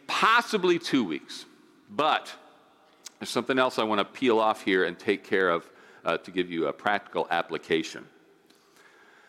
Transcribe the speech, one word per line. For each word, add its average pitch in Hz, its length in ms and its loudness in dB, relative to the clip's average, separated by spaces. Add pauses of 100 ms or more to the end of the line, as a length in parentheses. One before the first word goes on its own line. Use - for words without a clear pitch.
possibly 208 720 2
two 143 260 0
weeks. - 420 -8 (440)
But 120 420 0 (880)
there's - 100 -10
something 131 280 -2
else 127 220 2
I 117 40 2
want 107 160 0
to 95 60 2
peel 113 340 2
off 110 220 0
here 92 240 2
and 87 140 -6
take 101 240 -2
care 95 260 0
of, 85 180 -2 (380)
uh, 85 120 0
to - 120 -14
give 90 220 -2
you 80 160 -2
a 71 60 -2
practical - 580 -4
application. 80 760 -4 (1200)